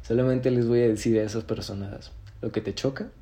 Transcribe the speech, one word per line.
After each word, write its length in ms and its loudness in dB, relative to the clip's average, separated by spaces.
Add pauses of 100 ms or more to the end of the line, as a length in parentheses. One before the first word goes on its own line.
Solamente 480 2
les 180 4
voy 140 4
a 60 6
decir 320 4
a 40 2
esas 200 -4
personas, 680 -8 (300)
lo 100 -6
que 100 -2
te 120 -6
choca 380 -4 (100)